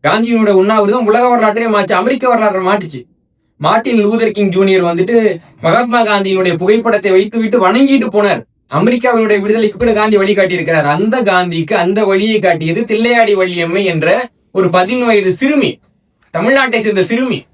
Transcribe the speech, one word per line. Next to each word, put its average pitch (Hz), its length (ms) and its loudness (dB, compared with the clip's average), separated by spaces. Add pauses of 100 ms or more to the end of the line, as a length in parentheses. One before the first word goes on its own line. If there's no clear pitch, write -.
காந்தியினுடைய 226 420 0
உண்ணாவிரதம் 208 560 2
உலக 233 240 2
வரலாற்றையே 220 420 0
மாச்சு, 202 200 0
அமெரிக்க 247 380 0
வரலாற்றை 208 360 0
மாட்டுச்சு. 165 440 -4 (480)
மார்ட்டின் 226 480 0
லூதர் 220 260 0
கிங் 202 180 0
ஜூனியர் 190 340 2
வந்துட்டு 185 560 0 (220)
மகாத்மா 233 440 2
காந்தியினுடைய 190 520 0
புகைப்படத்தை 208 540 0
வைத்து 208 280 2
விட்டு 214 320 0
வணங்கிட்டு 262 400 2
போனார். 202 320 0 (300)
அமெரிக்காவினுடைய 226 680 0
விடுதலைக்கு 208 380 -2
கூட 226 160 0
காந்தி 214 240 0
வழிகாட்டி 190 360 0
இருக்கிறார். 160 320 -2
அந்த 214 380 0
காந்திக்கு 180 500 -2
அந்த 196 320 0
வழியை 208 340 0
காட்டியது 170 420 0
தில்லையாடி 226 520 0
வள்ளியம்மை 180 500 -2
என்ற 180 460 -2 (220)
ஒரு 185 180 0
பதினொன்று 208 360 0
வயது 202 280 2
சிறுமி, 269 460 -2 (580)
தமிழ்நாட்டை 247 420 0
சேர்ந்த 202 240 0
சிறுமி. 233 500 -4